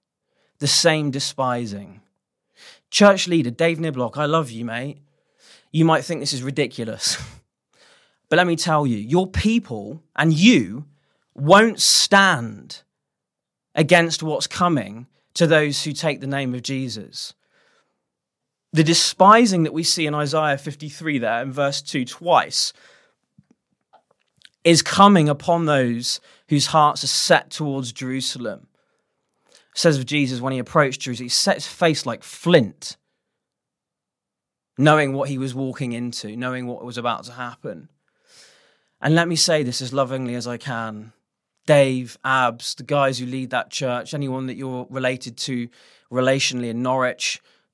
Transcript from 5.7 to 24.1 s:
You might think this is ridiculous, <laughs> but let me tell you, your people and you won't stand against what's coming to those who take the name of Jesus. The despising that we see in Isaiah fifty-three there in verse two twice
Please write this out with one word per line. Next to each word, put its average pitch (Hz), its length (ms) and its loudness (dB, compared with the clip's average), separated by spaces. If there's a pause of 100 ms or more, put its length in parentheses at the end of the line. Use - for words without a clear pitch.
You 160 120 4
might 165 200 4
think 165 160 -8
this 139 120 -6
is 131 120 -6
ridiculous, 127 760 -4 (560)
<laughs> - 520 -20
but 160 80 2
let 180 100 4
me 170 80 0
tell 156 320 0
you, 120 100 -2
your 147 300 0
people 165 760 -4 (140)
and 160 180 2
you 147 540 4 (480)
won't 196 460 6
stand 147 1000 2 (920)
against 165 480 2
what's 156 240 -4
coming 123 640 -2 (260)
to 170 140 2
those 151 340 2
who 160 80 -6
take 147 300 -4
the 135 80 -8
name 139 260 -4
of 123 80 -10
Jesus. 123 720 -10 (1400)
The 156 140 4
despising 190 800 6
that 156 100 -2
we 160 100 -4
see 165 220 -2
in 147 100 -2
Isaiah 147 440 0
fifty-three 147 600 -8
there 117 200 -2
in 135 100 -8
verse 139 300 -2
two 131 240 -6
twice 127 680 -2 (1900)